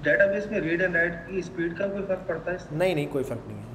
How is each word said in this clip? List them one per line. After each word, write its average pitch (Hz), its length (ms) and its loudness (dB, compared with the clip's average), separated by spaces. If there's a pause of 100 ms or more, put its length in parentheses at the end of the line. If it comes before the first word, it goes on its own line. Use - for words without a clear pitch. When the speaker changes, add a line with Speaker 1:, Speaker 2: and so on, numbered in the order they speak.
Speaker 1:
Database 196 480 4
में 202 80 0
read 165 220 0
and 180 140 2
write 170 180 4 (140)
की 185 140 -2
speed 170 360 -4
का 202 100 0
कोई 196 140 -2
फर्क 185 260 -2
पड़ता 165 240 -2
है 180 60 -2
इससे? 151 180 -8
Speaker 2:
नहीं, 175 200 4
नहीं, 143 120 0
कोई 135 160 0
फ़र्क 117 240 -6
नहीं 107 100 -10
है। 104 60 -10 (120)